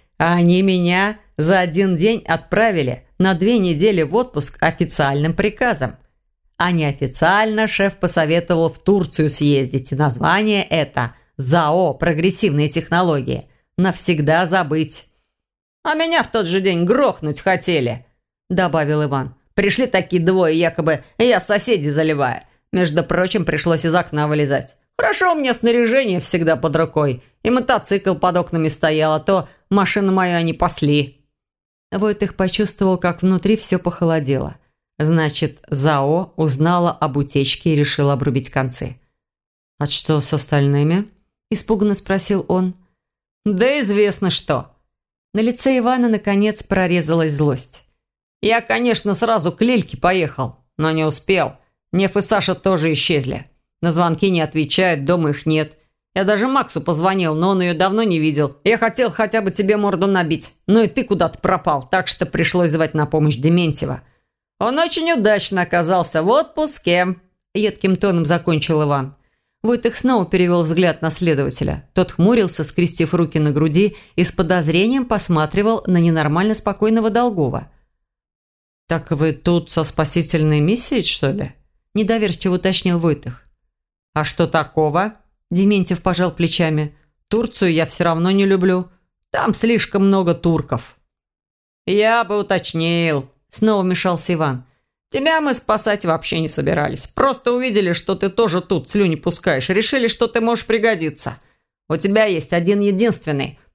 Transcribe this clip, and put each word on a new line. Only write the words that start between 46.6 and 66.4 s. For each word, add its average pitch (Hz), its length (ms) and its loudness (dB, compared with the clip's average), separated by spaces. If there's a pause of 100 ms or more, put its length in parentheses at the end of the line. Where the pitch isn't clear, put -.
прорезалась 170 720 0
злость. 143 520 -2 (580)
«Я, 226 180 2
конечно, 233 540 0
сразу 214 360 0
к 175 120 -6
Лильке 240 340 0
поехал, 175 600 -2 (200)
но 156 160 0
не 160 120 0
успел. 160 520 0 (360)
Неф 190 240 0
и 202 60 0
Саша 190 320 0
тоже 165 380 0
исчезли. 143 580 -4 (300)
На 170 120 0
звонки 170 380 2
не 175 100 0
отвечают, 156 640 -2
дома 160 260 0
их - 160 -6
нет. 156 320 -2 (360)
Я 190 100 0
даже 208 220 2
Максу 262 340 -2
позвонил, 170 540 0
но 170 160 0
он 190 120 0
ее 175 140 0
давно 190 260 0
не 185 160 0
видел. 151 440 0
Я 220 160 2
хотел 226 320 0
хотя 220 300 0
бы 196 100 -2
тебе 208 260 0
морду 196 300 0
набить, 170 480 -2 (120)
но 220 160 4
и 214 40 2
ты - 160 -2
куда-то 175 360 -2
пропал, 151 520 -2
так 185 160 0
что - 200 -4
пришлось 170 440 0
звать 160 240 -2
на 151 120 0
помощь 151 300 0
Дементьева. 151 640 0 (600)
Он 247 160 -2
очень 339 340 -2
удачно 208 500 -2
оказался 170 600 0
в 175 60 0
отпуске», 196 880 0 (360)